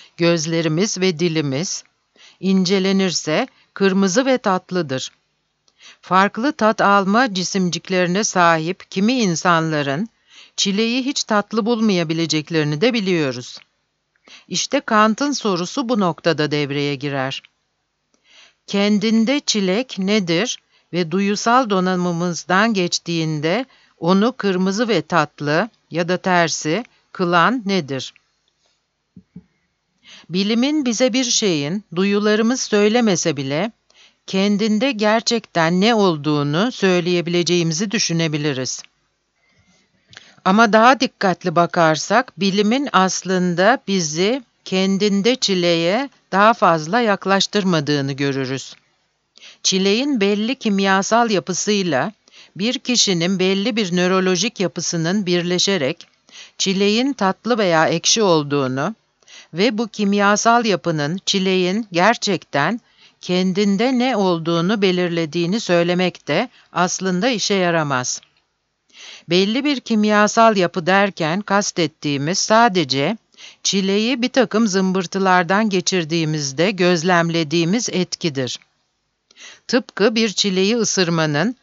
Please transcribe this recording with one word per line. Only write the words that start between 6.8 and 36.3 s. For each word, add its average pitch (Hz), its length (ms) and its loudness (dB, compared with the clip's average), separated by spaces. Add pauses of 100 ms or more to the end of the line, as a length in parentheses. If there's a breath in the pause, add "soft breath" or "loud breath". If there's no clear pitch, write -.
alma 202 540 2
cisimciklerine 180 880 -2
sahip 170 680 0
kimi 208 220 0
insanların 160 960 0 (480 soft breath)
çileği 226 480 -2
hiç - 200 -6
tatlı 214 420 -2
bulmayabileceklerini 165 1120 0
de 240 140 2
biliyoruz. 160 640 -2 (920 loud breath)
İşte 254 320 -4
Kant'ın 220 520 2
sorusu 202 560 -4
bu 233 120 0
noktada 156 500 -2
devreye 143 440 -2
girer. 135 480 -6 (1200 soft breath)
Kendinde 220 760 0
çilek 196 580 -2
nedir 190 600 -2 (340)
ve 170 180 -2
duyusal 202 600 0
donanımımızdan 180 1040 0
geçtiğinde 170 920 -2 (320 soft breath)
onu 196 380 2
kırmızı 196 520 0
ve 190 140 2
tatlı 156 680 -2 (220)
ya 165 180 -4
da 180 80 0
tersi 175 680 0 (280 soft breath)
kılan 180 540 0
nedir? 139 480 -4 (2250 loud breath)
Bilimin 233 540 0
bize 247 280 0
bir 254 120 0
şeyin, 190 600 -2 (100)
duyularımız 208 640 0
söylemese 208 760 2
bile, 143 360 -4 (540 soft breath)
kendinde 208 640 0
gerçekten 208 880 0
ne 226 140 4
olduğunu 156 800 0